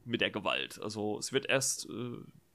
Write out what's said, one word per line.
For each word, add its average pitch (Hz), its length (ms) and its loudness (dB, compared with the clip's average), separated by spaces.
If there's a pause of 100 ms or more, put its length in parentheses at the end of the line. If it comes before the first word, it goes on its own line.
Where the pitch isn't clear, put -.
mit 117 160 0
der 95 100 6
Gewalt. 67 520 0
Also 107 360 -2
es - 140 -6
wird 135 140 2
erst, - 420 2
äh, 120 300 -6 (360)